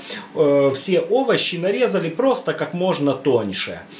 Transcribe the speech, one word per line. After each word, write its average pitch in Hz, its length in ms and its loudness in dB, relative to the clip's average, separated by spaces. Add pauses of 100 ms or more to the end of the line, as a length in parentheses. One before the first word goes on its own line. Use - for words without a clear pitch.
(360)
э, 143 360 4
все 170 280 2
овощи 202 560 0
нарезали 190 540 0
просто 240 440 0
как 151 200 -6
можно 175 380 0
тоньше. 107 680 -2 (200)